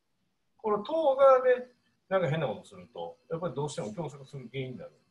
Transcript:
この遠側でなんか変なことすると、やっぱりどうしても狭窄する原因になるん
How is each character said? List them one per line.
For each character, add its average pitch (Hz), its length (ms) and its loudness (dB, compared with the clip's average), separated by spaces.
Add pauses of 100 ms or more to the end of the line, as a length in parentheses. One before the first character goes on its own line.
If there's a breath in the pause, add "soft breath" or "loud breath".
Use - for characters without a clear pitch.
(560)
こ 214 160 -2
の 208 100 0
遠 302 320 2
側 262 280 8
で 247 260 2 (400)
な 190 100 2
ん - 40 0
か 160 60 0
変 160 120 -2
な 139 80 -2
こ 104 80 -4
と 92 80 -18
す - 100 -20
る 92 180 -20
と、 85 240 -12 (140)
や 165 60 -6
っ 165 40 -6
ぱ 175 80 -4
り 131 60 -12
ど 143 120 -4
う 147 40 -6
し - 60 -14
て 165 60 -6
も 107 80 -6
狭 160 180 -8
窄 139 160 -18
す 143 120 -16
る 127 140 -14
原 135 140 -8
因 127 80 -10
に 107 60 -12
な 80 80 -14
る - 40 -18
ん - 40 -20 (160)